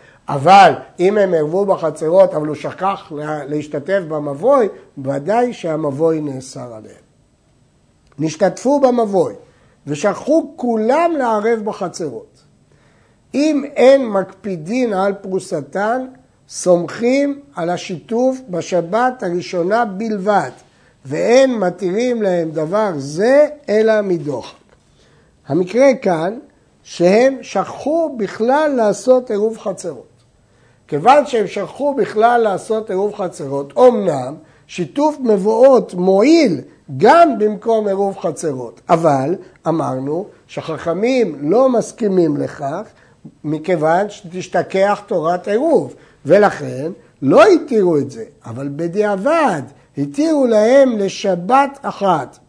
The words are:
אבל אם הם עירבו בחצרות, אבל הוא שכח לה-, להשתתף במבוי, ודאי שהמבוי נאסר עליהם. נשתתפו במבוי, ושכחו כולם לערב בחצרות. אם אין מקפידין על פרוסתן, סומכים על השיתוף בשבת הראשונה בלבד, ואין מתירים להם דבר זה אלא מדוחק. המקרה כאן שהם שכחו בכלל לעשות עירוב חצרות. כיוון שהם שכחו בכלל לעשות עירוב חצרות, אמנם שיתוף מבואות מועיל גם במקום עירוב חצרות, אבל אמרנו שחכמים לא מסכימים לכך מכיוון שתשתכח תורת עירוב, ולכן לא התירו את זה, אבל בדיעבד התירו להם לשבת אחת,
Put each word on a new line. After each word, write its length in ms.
אבל 440
אם 180
הם 160
עירבו 320
בחצרות, 680
אבל 140
הוא 80
שכח 600
לה-, 300
להשתתף 600
במבוי, 600
ודאי 500
שהמבוי 680
נאסר 520
עליהם. 340
נשתתפו 600
במבוי, 540
ושכחו 680
כולם 640
לערב 460
בחצרות. 800
אם 300
אין 340
מקפידין 840
על 200
פרוסתן, 920
סומכים 920
על 140
השיתוף 680
בשבת 760
הראשונה 600
בלבד, 640
ואין 540
מתירים 600
להם 300
דבר 460
זה 500
אלא 320
מדוחק. 540
המקרה 540
כאן 380
שהם 580
שכחו 760
בכלל 580
לעשות 560
עירוב 260
חצרות. 500
כיוון 380
שהם 220
שכחו 460
בכלל 480
לעשות 480
עירוב 240
חצרות, 640
אמנם 580
שיתוף 520
מבואות 720
מועיל 680
גם 420
במקום 480
עירוב 300
חצרות, 720
אבל 460
אמרנו 580
שחכמים 880
לא 180
מסכימים 680
לכך 460
מכיוון 680
שתשתכח 960
תורת 400
עירוב, 480
ולכן 640
לא 240
התירו 520
את 140
זה, 120
אבל 300
בדיעבד 840
התירו 500
להם 500
לשבת 840
אחת, 560